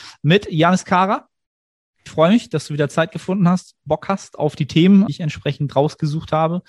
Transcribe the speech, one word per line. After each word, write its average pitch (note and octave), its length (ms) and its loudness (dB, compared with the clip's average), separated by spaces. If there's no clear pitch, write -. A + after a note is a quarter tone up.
mit F#3 300 2
Janis F3 340 2
Kara. F#3+ 420 0
Ich - 80 -20
freue E3 200 2
mich, A#3 180 0
dass - 180 -6
du D3+ 60 -10
wieder D3 160 -2
Zeit D#3+ 220 -2
gefunden F#3 360 -2
hast, F3+ 280 -2
Bock D3+ 240 -4
hast - 280 -8
auf D3 180 -4
die D3 120 -4
Themen, F#3+ 380 4
die - 60 -4
ich - 100 -12
entsprechend D3 540 -6
rausgesucht D3+ 580 -2
habe, D#3+ 360 -2